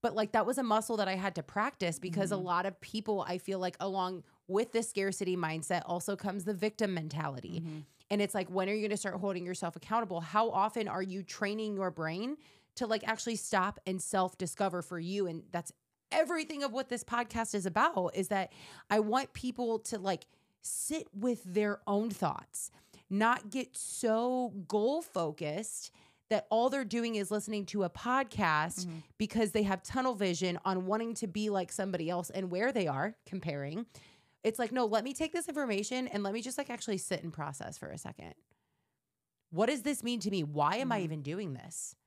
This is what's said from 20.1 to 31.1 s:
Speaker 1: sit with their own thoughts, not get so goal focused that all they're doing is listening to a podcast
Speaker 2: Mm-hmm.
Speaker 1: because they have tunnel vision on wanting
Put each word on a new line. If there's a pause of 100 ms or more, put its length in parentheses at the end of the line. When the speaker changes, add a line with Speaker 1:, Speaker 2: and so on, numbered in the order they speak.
Speaker 1:
sit
with
their
own
thoughts, (360)
not
get
so (160)
goal
focused (380)
that
all
they're
doing
is
listening
to
a
podcast
Speaker 2:
Mm-hmm. (200)
Speaker 1:
because
they
have
tunnel
vision
on
wanting